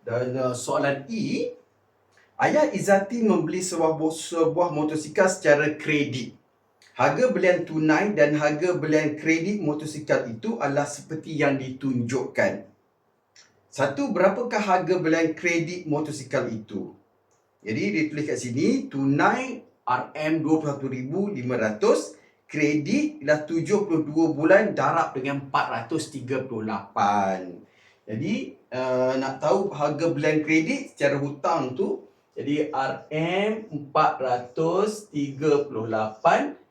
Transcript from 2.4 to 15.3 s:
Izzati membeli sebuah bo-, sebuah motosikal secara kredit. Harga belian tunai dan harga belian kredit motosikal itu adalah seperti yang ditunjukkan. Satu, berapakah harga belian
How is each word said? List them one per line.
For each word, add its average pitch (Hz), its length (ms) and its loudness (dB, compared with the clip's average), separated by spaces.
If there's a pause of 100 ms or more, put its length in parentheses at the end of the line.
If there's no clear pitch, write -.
Izzati 202 500 2
membeli 180 400 2
sebuah 160 320 0
bo-, 156 160 0
sebuah 165 640 0
motosikal 156 560 2
secara 151 480 4
kredit. 139 560 -2 (640)
Harga 226 320 4
belian 180 320 4
tunai 156 480 2
dan 151 240 4
harga 151 400 2
belian 151 400 2
kredit 165 480 0
motosikal 147 640 -2
itu 156 320 -6
adalah 143 240 0
seperti - 560 -8
yang 139 160 2
ditunjukkan. 120 1120 -2 (1040)
Satu, 147 400 -2
berapakah 208 480 2
harga 180 400 2
belian 160 320 2